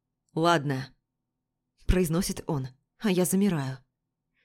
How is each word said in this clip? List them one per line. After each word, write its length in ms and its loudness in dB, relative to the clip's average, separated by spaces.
«Ладно», 580 0
произносит 600 0
он, 200 -4
а 120 0
я 140 2
замираю. 540 0